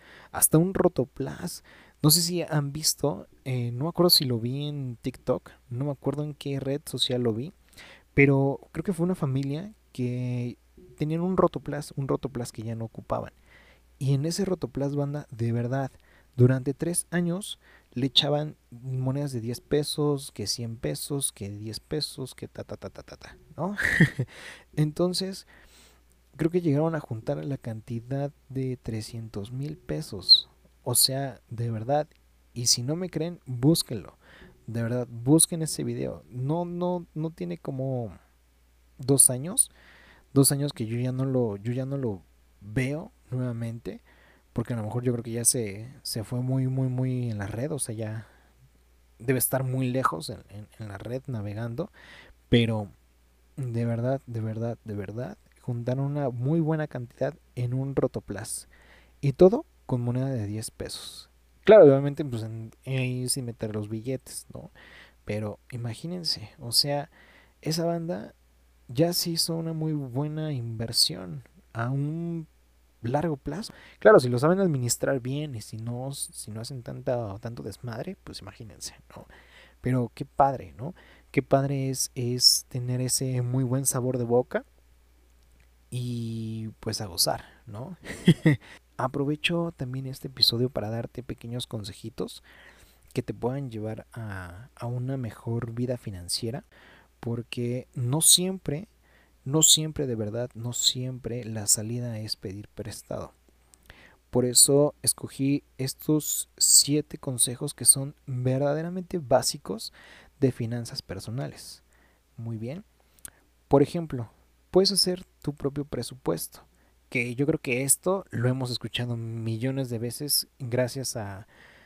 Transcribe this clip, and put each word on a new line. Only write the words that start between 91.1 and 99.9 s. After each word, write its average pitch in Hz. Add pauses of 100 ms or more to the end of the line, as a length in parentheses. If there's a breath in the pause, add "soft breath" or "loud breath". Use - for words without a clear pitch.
pequeños 120
consejitos - (720 loud breath)
que 123
te -
puedan 123
llevar 110
a, 98
a 120
una 123
mejor 117
vida 123
financiera, 104 (540 loud breath)
porque 120
no 131
siempre, 180 (580 soft breath)
no 151
siempre, 151